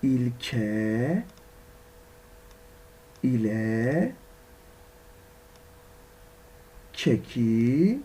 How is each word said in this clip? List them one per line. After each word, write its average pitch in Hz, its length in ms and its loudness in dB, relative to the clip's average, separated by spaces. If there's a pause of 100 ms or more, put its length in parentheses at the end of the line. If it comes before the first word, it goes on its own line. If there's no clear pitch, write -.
İlke 120 1200 -2 (2000)
ile 117 880 0 (2750)
keki 123 1120 2